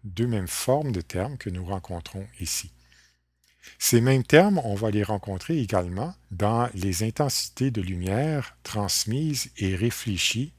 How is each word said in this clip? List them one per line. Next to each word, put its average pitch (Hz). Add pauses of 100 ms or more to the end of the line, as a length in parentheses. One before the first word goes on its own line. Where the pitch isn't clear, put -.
deux 107
mêmes 101
formes 139
de 90
termes 120
que 101
nous 90
rencontrons 92 (140)
ici. - (1040)
Ces 117
mêmes 131
termes, 185
on 101
va 107
les 104
rencontrer 101
également 98 (160)
dans 110
les 95
intensités 131
de 107
lumière 101
transmises 117
et 95
réfléchies 113